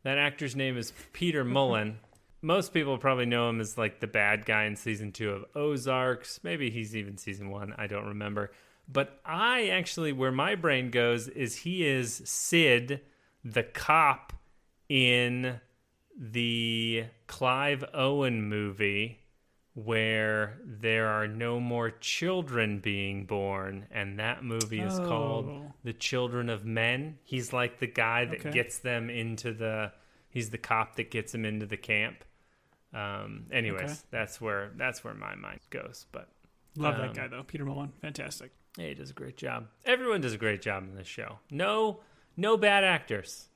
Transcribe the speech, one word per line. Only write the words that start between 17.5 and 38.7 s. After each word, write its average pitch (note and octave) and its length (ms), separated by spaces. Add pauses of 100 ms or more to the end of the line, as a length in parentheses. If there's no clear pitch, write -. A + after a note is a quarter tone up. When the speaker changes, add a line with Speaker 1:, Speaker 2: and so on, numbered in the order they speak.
Speaker 1:
Owen C3 560
movie G#2 680 (560)
where A2 920
there A2 440
are G#2+ 180
no A#2 320
more A#2+ 320
children B2 880
being G2 460
born, G2 680
and G2+ 280
that A#2+ 240
movie A2+ 380
is F#3+ 160
called A2+ 500
Speaker 2:
Oh. C#3+ 260 (100)
Speaker 1:
The A#2 100
Children B2 560
of G#2+ 160
Men. B2 580
He's, B2+ 300
like, B2 260
the B2 80
guy A#2 380
that A#2+ 140
Speaker 2:
Okay. D3 120
Speaker 1:
gets A#2 280
them A#2 320
into A2+ 420
the, A2 400 (340)
he's A2+ 220
the A2 80
cop - 380
that - 160
gets A2 240
him A2 100
into G#2+ 220
the G#2 100
camp. G#2+ 460 (720)
Um, G#2 600
anyways, G#2 380
Speaker 2:
Okay. D3+ 80 (120)
Speaker 1:
that's A2 300
where, G#2 340
that's B2+ 300
where A2 80
my G2+ 220
mind G2 340
goes. - 420
But, - 160 (480)
Speaker 2:
Love D3+ 220
that A2 120
Speaker 1:
um, A2 40
Speaker 2:
guy, B2+ 160
though. B2+ 140
Peter C#3+ 200
Mullen, C#3 380
fantastic. C#3 500 (260)